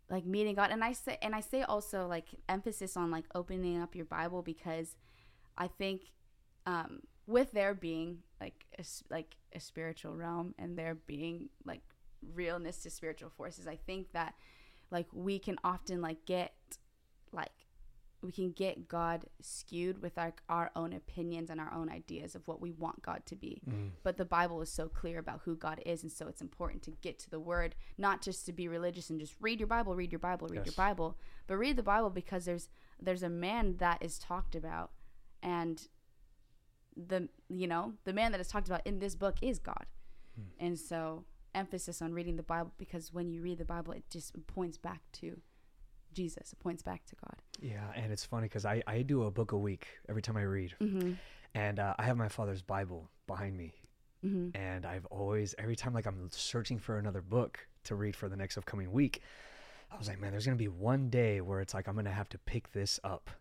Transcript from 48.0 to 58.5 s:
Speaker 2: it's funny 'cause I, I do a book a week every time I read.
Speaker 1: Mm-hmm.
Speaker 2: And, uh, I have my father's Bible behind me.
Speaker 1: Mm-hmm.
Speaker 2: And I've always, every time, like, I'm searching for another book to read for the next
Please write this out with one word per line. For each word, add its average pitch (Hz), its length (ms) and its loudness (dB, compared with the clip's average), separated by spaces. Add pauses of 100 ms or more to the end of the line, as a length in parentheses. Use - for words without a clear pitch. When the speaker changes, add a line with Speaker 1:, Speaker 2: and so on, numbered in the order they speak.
Speaker 2:
it's - 120 -2
funny 113 240 0
'cause 107 160 -2
I, 110 220 4
I 113 160 2
do 135 220 4
a 104 60 2
book 110 220 2
a 104 60 4
week 101 280 0 (220)
every 107 140 2
time 110 140 2
I 104 60 4
read. 98 380 2
Speaker 1:
Mm-hmm. 190 320 4 (420)
Speaker 2:
And, 104 240 2
uh, 101 200 4
I 107 60 2
have 120 120 6
my 113 120 4
father's 98 340 0
Bible 90 460 -2 (200)
behind 98 280 -2
me. 82 180 -8 (500)
Speaker 1:
Mm-hmm. 180 320 0
Speaker 2:
And 92 280 -2
I've 90 220 -4
always, 101 520 2
every 113 180 0
time, 123 180 0
like, 113 120 2
I'm 92 260 -4
searching 117 480 0
for 107 180 0
another 98 240 0
book - 440 2 (180)
to 107 100 -2
read 101 220 2
for 101 120 -2
the 98 80 -2
next 98 220 -2